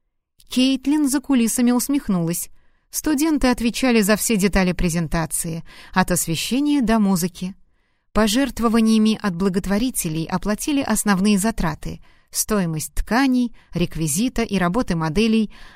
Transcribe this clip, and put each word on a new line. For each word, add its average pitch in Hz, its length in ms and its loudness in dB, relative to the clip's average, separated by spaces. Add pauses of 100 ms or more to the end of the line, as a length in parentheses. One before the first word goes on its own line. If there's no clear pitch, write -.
(500)
Кейтлин 269 600 0
за 285 100 0
кулисами 240 520 0
усмехнулась. 202 760 -2 (400)
Студенты 302 580 0
отвечали 240 540 2
за 202 140 4
все 220 220 0
детали 185 340 2
презентации, 165 920 -2 (300)
от - 180 2
освещения 269 720 0
до 226 180 2
музыки. 185 560 0 (580)
Пожертвованиями 220 1080 2
от 196 140 -2
благотворителей 190 880 -2
оплатили 214 560 -4
основные 208 560 2
затраты — 175 640 -4 (300)
стоимость 170 600 -2
тканей, 247 640 0 (180)
реквизита 165 680 -2
и 202 160 -2
работы 180 380 0
моделей, 208 560 0 (240)